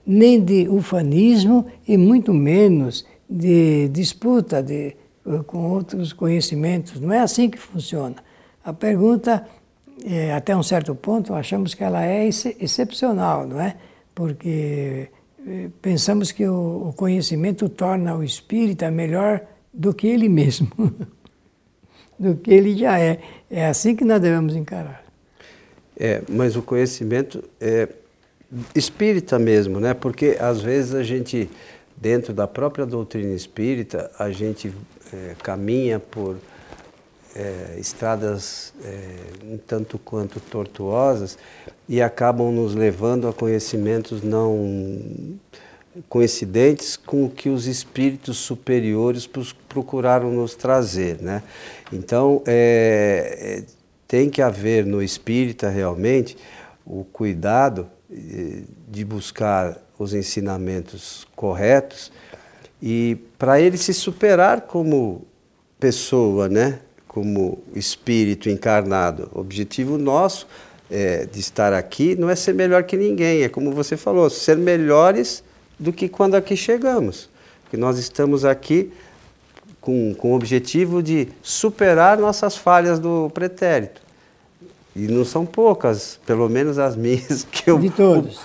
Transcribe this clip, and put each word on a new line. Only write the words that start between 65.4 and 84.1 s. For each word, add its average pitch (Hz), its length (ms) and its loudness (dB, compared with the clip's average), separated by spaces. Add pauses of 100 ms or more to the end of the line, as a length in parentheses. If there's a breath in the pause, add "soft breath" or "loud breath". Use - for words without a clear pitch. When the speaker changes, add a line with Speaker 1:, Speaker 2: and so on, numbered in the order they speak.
Speaker 2:
pessoa, 110 720 2
né? 123 300 2 (280)
Como 101 520 -2 (160)
espírito 104 760 -2
encarnado. 98 840 0
O - 60 -8
objetivo 104 580 -6
nosso, 147 500 0 (420 loud breath)
é, 90 360 -2
de 101 140 -12
estar 104 320 0
aqui 139 440 0
não 170 140 0
é 180 60 2
ser 185 180 0
melhor 180 300 2
que 185 140 -4
ninguém, 170 460 2
é 120 60 0
como 139 220 -2
você 147 240 -4
falou, 175 340 2
ser 156 280 2
melhores 175 840 4 (360 soft breath)
do 165 140 -2
que 185 160 -4
quando 196 260 2
aqui 196 220 0
chegamos. 233 720 -2 (340 soft breath)
Porque - 140 -8
nós 123 200 0
estamos 143 460 0
aqui 147 480 0 (880 loud breath)
com, 117 360 -2
com 120 160 0
o 127 40 4
objetivo 131 640 0
de 156 280 0 (120)
superar 196 760 4
nossas 208 400 0
falhas 175 420 4
do 165 340 -2
pretérito. 175 680 -2 (960 soft breath)